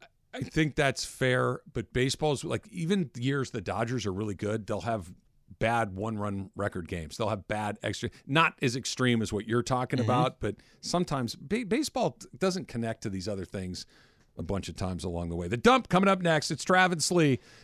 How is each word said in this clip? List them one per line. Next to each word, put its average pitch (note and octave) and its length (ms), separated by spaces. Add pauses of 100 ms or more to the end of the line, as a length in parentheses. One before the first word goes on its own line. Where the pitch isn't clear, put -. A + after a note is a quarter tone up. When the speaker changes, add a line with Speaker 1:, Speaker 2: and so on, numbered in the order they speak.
(320)
Speaker 1:
I B3 80
think D#3 360
that's C#3 280
fair, B2+ 560 (120)
but A2+ 200
baseball's, C3+ 520
like, A#2+ 260
even F3 460
years C3 340
the A#2+ 120
Dodgers G#2+ 440
are G2 60
really G#2 220
good, G#2 320
they'll G2+ 160
have G2 300 (460)
bad A2+ 380
one-run G2+ 580
record F#2+ 340
games. D#2+ 280
They'll G#2+ 140
have G#2 180
bad G#2+ 340
extra, A2 280 (160)
not D#3+ 360
as B2+ 140
extreme A#2+ 460
as G2+ 100
what G#2+ 160
you're A#2 140
talking B2+ 360
Speaker 2:
Mm-hmm. A#2 120
Speaker 1:
about, B2+ 300
but G2+ 160 (240)
sometimes C#3+ 540
ba-, G#3+ 320
baseball A3 460
t-, - 160 (100)
doesn't F#3 300
connect A#2 340
to A2 80
these F#2+ 160
other G2 200
things F#2 380 (540)
a - 40
bunch F#2+ 260
of F2 80
times F#2 280
along E2+ 240
the E2+ 80
way. F2 120
The G#2+ 80
Dump A#3+ 320
coming F#3+ 200
up F#3+ 140
next. D#3+ 280
It's D#3 140
Travis F#3 460
Lee, D#3 300 (240)